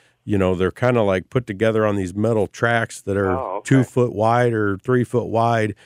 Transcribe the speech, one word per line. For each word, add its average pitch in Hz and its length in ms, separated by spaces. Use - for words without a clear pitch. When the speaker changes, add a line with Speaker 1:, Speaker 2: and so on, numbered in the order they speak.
Speaker 1:
you 101 120
know, 92 180
they're 90 160
kinda, 123 320
like, 95 260
put 123 180
together 110 380
on 104 100
these 95 200
metal 107 320
tracks 117 560
that 98 140
are 98 240
Speaker 2:
Oh, 98 180
okay. - 80
Speaker 1:
two 135 160
foot 123 300
wide 117 400
or 104 240
three 123 260
foot 110 240
wide 110 480